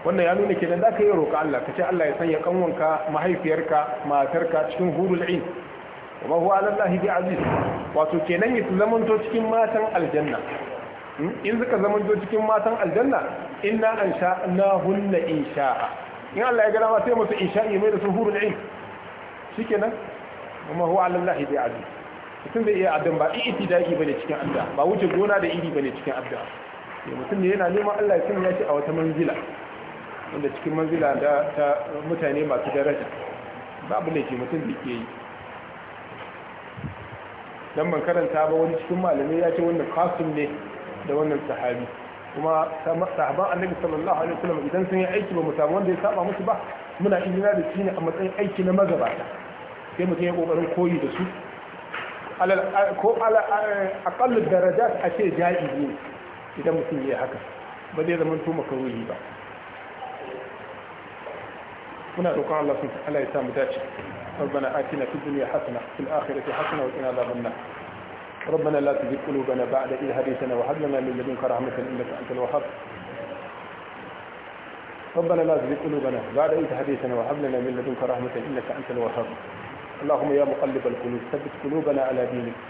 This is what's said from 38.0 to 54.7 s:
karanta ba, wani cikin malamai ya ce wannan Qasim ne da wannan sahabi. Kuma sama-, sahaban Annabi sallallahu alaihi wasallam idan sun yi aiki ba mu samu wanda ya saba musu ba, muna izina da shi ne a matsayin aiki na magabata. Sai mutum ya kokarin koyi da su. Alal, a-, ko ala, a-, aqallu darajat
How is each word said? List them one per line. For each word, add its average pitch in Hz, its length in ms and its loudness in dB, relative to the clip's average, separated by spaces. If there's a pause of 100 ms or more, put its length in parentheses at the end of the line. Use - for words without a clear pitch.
karanta 165 480 2
ba, 160 40 4
wani 165 220 4
cikin 180 220 -2
malamai 156 400 2
ya 170 160 4
ce 170 80 0
wannan 170 320 2
Qasim 165 400 2
ne 147 140 0 (580)
da 143 80 0
wannan 151 320 2
sahabi. 123 400 -2 (480)
Kuma 156 320 2 (140)
sama-, 165 340 0
sahaban 175 400 2
Annabi 180 240 0
sallallahu 160 400 0
alaihi 165 240 0
wasallam 156 240 0
idan 180 220 2
sun 190 100 2
yi 185 80 2
aiki 190 280 -2
ba 170 80 2
mu 147 120 0
samu 156 240 2
wanda 185 120 2
ya 175 120 0
saba 202 240 2
musu 196 160 -4
ba, 214 160 0 (400)
muna - 240 4
izina 196 320 2
da 175 160 2
shi 196 160 -2
ne 185 40 2
a 185 100 -4
matsayin 165 340 -2
aiki 196 320 0
na 185 60 4
magabata. 131 520 2 (720)
Sai 180 120 0
mutum 170 180 0
ya 175 100 2
kokarin 165 400 2
koyi 175 240 4
da 139 140 0
su. 185 120 -4 (1160)
Alal, 185 200 4
a-, 196 360 4
ko 208 240 4
ala, 220 200 6
a-, 202 520 0 (160)
aqallu 240 320 4
darajat 185 640 4